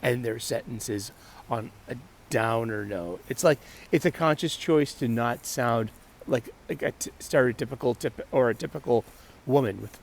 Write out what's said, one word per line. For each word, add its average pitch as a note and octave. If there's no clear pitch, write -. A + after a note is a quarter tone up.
end B2
their A2+
sentences A2+
on A2+
a B2+
downer A2+
note. F2+
It's -
like, D#3
it's E3
a F3+
conscious D#3+
choice D3+
to C3+
not A#2+
sound A#2
like, B2
like -
a -
t-, -
stereotypical B2
tip-, -
or C3
a A2
typical B2
woman B2
with G#2+